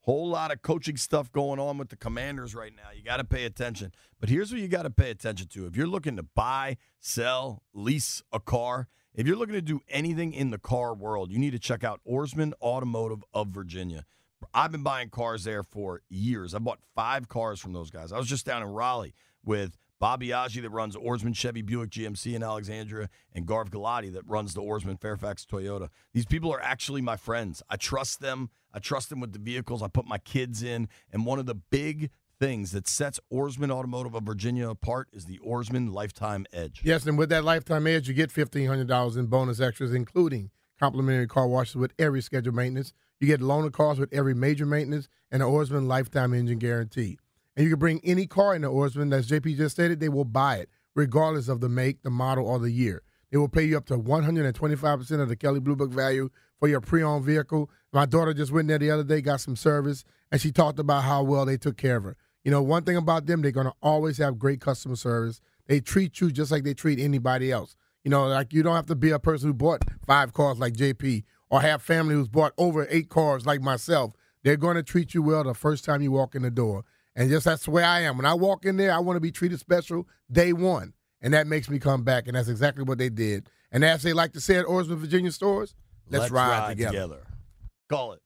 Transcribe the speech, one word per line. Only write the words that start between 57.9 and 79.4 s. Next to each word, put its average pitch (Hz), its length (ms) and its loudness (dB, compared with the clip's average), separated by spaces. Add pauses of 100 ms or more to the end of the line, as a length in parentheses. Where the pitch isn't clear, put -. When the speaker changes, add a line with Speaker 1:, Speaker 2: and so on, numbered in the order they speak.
Speaker 2:
My 139 140 6
daughter 160 260 4
just 143 200 -2
went 156 160 2
there 151 100 4
the 151 120 2
other 151 120 2
day, 147 180 2
got 139 200 0
some 131 160 -6
service, 143 480 0 (260)
and 143 100 2
she 156 120 0
talked 151 260 4
about 143 260 2
how 139 180 2
well 139 220 2
they 135 120 0
took 131 200 -4
care 127 200 2
of 98 80 -2
her. 95 120 -10 (280)
You 139 60 2
know, 143 120 6
one 156 220 2
thing 180 120 2
about 160 300 2
them, 165 160 2
they're 143 80 4
gonna 131 320 0
always 151 360 2
have 135 200 0
great 139 220 2
customer 131 360 -4
service. 117 440 -2 (260)
They 143 140 4
treat - 400 0
you 175 100 4
just 143 220 0
like 147 120 0
they 143 100 0
treat 143 260 2
anybody 131 500 2
else. 110 260 -2 (280)
You 139 60 2
know, 139 180 6
like, 135 240 0
you 156 100 6
don't 165 140 4
have 160 100 0
to 165 80 0
be 151 160 4
a 151 80 2
person 151 300 2
who 143 60 2
bought 143 280 2 (240)
five 139 260 6
cars 139 260 2
like 120 160 0
J 135 200 2
P 120 300 0 (260)
or 135 100 6
have 151 220 2
family 160 320 2
who's 139 140 2
bought 147 280 4
over 156 320 2
eight 165 220 2
cars 143 340 2
like 143 160 2
myself. 131 540 0 (300)
They're 143 120 6
gonna 165 280 2
treat - 300 0
you 165 80 4
well 156 220 4
the 131 80 0
first 151 320 0
time 143 160 0
you 139 120 2
walk 135 220 2
in 131 80 -2
the 123 80 0
door. 110 340 0 (360)
And 131 100 6
just 151 140 4
that's - 220 2
the 156 40 -4
way 170 140 6
I 175 160 6
am. 143 160 0
When 127 80 0
I 151 80 6
walk 185 320 2
in 190 140 2
there, 196 140 6
I 165 60 4
wanna 175 220 2
be 165 100 0
treated 175 300 -2